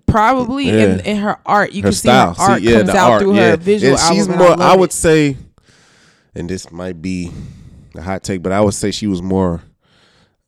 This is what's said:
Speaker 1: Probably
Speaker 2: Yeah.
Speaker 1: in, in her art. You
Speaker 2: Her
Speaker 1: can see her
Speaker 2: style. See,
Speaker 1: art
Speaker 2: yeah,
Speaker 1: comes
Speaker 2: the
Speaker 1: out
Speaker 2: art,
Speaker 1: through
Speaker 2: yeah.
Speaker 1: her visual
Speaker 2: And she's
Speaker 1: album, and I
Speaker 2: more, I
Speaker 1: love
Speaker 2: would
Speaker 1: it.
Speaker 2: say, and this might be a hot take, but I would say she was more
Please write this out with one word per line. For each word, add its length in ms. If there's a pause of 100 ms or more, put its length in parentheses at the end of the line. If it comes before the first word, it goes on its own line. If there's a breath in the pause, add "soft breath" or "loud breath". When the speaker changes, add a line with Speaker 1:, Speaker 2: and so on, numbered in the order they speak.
Speaker 1:
Probably 600
Speaker 2:
Yeah. 260
Speaker 1:
in, 80
in 160
her 280
art. 280
You 100
Speaker 2:
Her 60
Speaker 1:
can 40
see 140
her 60 (200)
Speaker 2:
style. 20
See, 60 (120)
Speaker 1:
art 80
Speaker 2:
yeah, 160
Speaker 1:
comes 140
Speaker 2:
the 60
Speaker 1:
out 140
Speaker 2:
art, 100
Speaker 1:
through 140
Speaker 2:
yeah. 160
Speaker 1:
her 60
visual 400
Speaker 2:
And 20 (160)
she's 120
Speaker 1:
album, 60
and 80
I 60
Speaker 2:
more, 60 (120)
I 40
Speaker 1:
love 100
Speaker 2:
would 120
Speaker 1:
it. 20
Speaker 2:
say, 440 (960 soft breath)
and 140
this 220
might 300
be 280 (680 loud breath)
a 60
hot 220
take, 180
but 120
I 80
would 120
say 180
she 160
was 140
more 400 (880 soft breath)